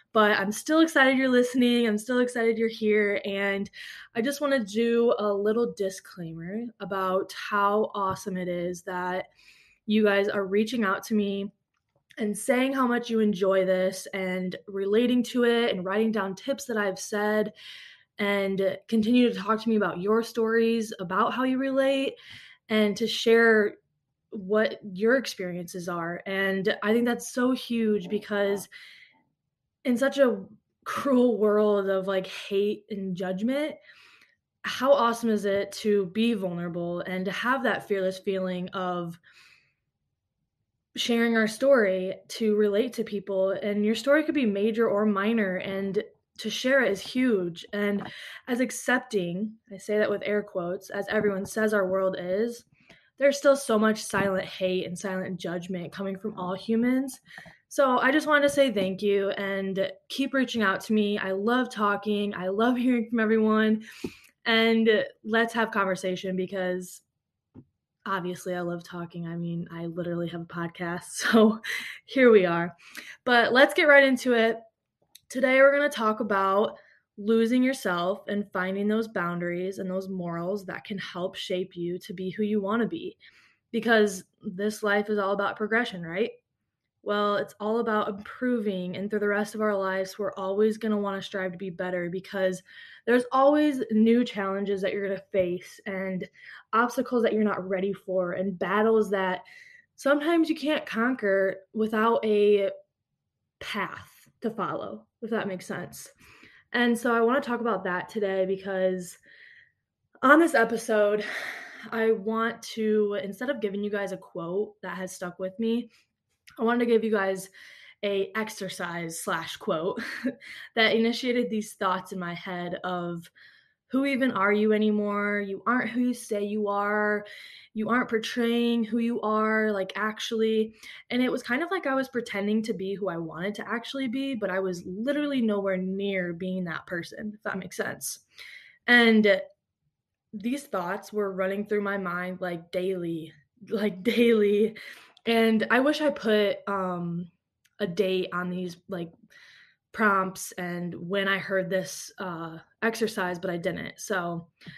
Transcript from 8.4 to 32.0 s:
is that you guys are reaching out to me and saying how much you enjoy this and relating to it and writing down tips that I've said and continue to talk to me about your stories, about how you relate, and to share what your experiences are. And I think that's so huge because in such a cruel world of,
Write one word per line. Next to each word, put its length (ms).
is 340
that 440
you 180
guys 240
are 180
reaching 380
out 200
to 100
me 360
and 180
saying 360
how 140
much 220
you 120
enjoy 440
this 480
and 440
relating 560
to 220
it 300
and 100
writing 280
down 220
tips 320
that 100
I've 220
said 540
and 600
continue 440
to 60
talk 240
to 60
me 80
about 240
your 220
stories, 800
about 320
how 120
you 140
relate, 560
and 300
to 80
share 680
what 480
your 240
experiences 720
are. 380
And 560
I 100
think 140
that's 260
so 200
huge 560
because 600
in 120
such 220
a 220
cruel 540
world 500
of, 180